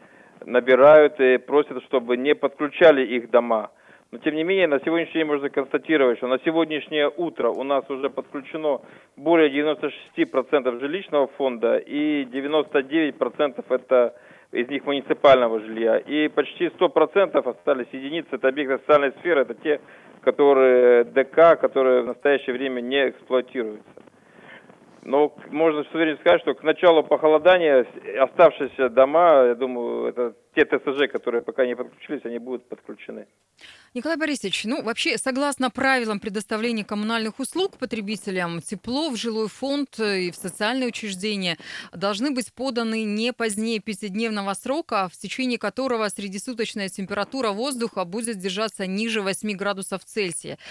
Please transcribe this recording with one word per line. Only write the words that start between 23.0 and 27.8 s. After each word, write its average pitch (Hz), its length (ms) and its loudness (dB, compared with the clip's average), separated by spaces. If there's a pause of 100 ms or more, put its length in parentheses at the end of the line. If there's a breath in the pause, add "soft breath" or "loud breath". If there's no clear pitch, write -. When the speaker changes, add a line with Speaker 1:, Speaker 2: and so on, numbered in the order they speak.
Speaker 1:
эксплуатируются. 120 800 -6 (1120 loud breath)
Но 143 260 0
к-, - 200 -20
можно 151 340 0
с - 100 -12
уверенностью 160 280 -2
сказать, 170 200 4
что 143 100 -2
к - 100 -10
началу 156 400 4
похолодания 156 800 4